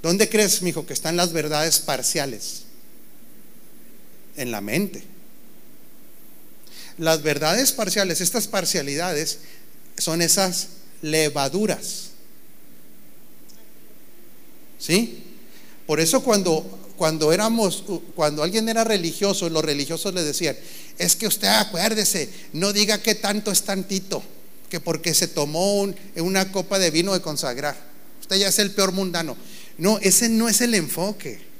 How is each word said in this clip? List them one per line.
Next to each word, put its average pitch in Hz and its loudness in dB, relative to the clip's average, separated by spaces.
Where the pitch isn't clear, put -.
¿Dónde 202 4
crees, 208 4
mijo, 165 0
que - -8
están 160 0
las 175 4
verdades 156 2
parciales? 131 -2
En 127 -4
la 107 -4
mente. 123 -2
Las 160 4
verdades 156 4
parciales, 190 2
estas 214 0
parcialidades, 160 0
son 165 0
esas 175 2
levaduras. 151 0
¿Sí? 220 2
Por 151 2
eso 208 6
cuando, 190 4
cuando 156 4
éramos, 214 4
cuando 151 2
alguien 220 2
era 226 4
religioso, 196 2
los 160 2
religiosos 156 -2
le 180 0
decían, 147 0
"Es 175 2
que 214 -2
usted 190 0
acuérdese, 202 2
no 190 2
diga 208 4
que 214 4
tanto 208 0
es 180 2
tantito, 196 -4
que 175 -4
porque 160 -2
se 165 4
tomó 170 2
un, 196 0
una 190 2
copa 196 0
de 180 6
vino 170 4
de 180 2
consagrar, 143 -2
usted - 0
ya 196 6
es 190 4
el 202 4
peor 190 2
mundano". 170 -2
No, 196 4
ese 196 6
no 226 4
es 208 4
el 240 4
enfoque. 165 -2